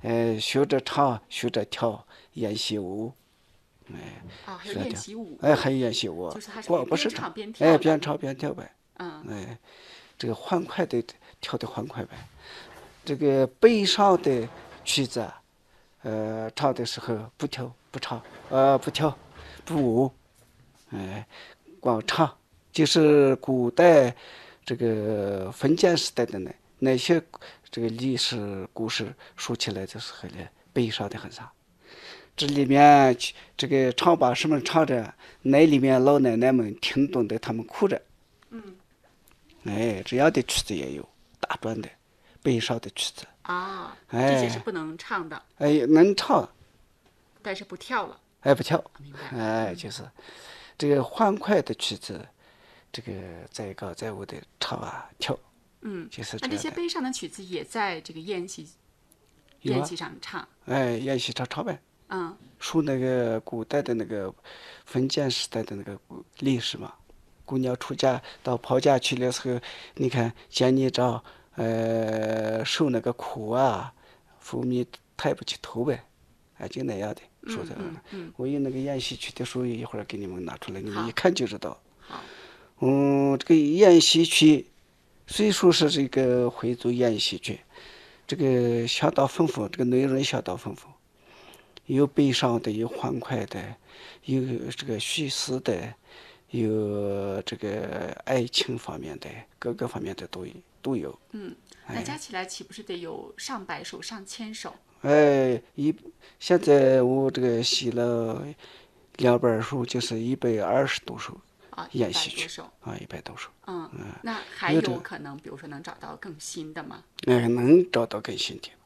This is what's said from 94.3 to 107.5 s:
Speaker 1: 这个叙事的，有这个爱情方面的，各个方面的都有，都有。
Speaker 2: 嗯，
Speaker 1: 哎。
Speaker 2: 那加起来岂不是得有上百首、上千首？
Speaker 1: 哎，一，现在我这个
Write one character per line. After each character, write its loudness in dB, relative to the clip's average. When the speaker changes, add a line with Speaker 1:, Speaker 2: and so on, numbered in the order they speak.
Speaker 1:
这 -12
个 -4
叙 -4
事 -4
的， -4
有 -2
这 -10
个 -6
爱 0
情 -2
方 -10
面 -10
的， -16
各 -4
个 -6
方 -8
面 -8
的 -14
都 -12
有， -12
都 -2
有。 -8
Speaker 2:
嗯， -14
Speaker 1:
哎。 -10
Speaker 2:
那 -8
加 -10
起 -16
来 -6
岂 -14
不 -20
是 -18
得 -10
有 -12
上 -10
百 -10
首、 -14
上 -14
千 -12
首？ -14
Speaker 1:
哎， 4
一， 0
现 4
在 8
我 2
这 -4
个 2